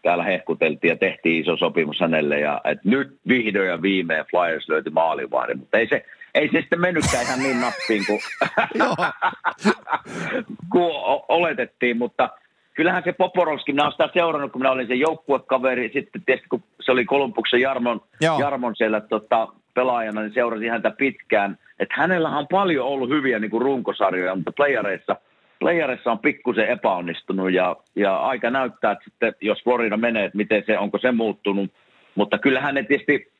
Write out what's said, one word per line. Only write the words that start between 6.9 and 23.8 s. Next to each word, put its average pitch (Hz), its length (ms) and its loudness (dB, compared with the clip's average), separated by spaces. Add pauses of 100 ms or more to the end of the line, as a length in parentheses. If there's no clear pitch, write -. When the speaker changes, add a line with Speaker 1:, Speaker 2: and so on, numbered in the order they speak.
Speaker 1:
ihan 131 180 -2
niin 131 180 0
nappiin 113 460 -2
kuin, 104 140 0 (320)
<laughs> - 220 -2
Speaker 2:
Joo. 233 200 2 (1800)
Speaker 1:
kuin 175 220 4
o-, 127 340 0
oletettiin, 131 680 0
mutta 120 300 0 (460)
kyllähän 175 300 2
se 175 80 -2
Bobrovski, 170 600 0
minä 143 100 2
olen 147 100 0
sitä 156 220 0
seurannut, 160 380 0
kun 127 80 -8
minä 131 100 4
olin 131 160 0
se 123 80 -2
joukkuekaveri, 127 1000 0
sitten - 340 -6
tietysti 131 220 0
kun 127 140 -4 (180)
se - 120 0
oli 123 120 4
Kolumbuksen 123 560 0
Jarmon, 120 400 0 (200)
Speaker 2:
Joo. 160 200 2
Speaker 1:
Jarmon 127 360 -2
siellä, 107 240 2
tota, 110 480 0 (260)
pelaajana, 117 460 0
niin 107 140 -6
seurasin 117 360 0
häntä 110 200 -2
pitkään. 107 680 -2 (200)
Et - 140 -2
hänellähän 160 460 0
on 143 120 -4
paljon 175 360 2
ollut 135 240 -2
hyviä, 135 280 0
niinku, 107 200 -2
runkosarjoja, 98 800 0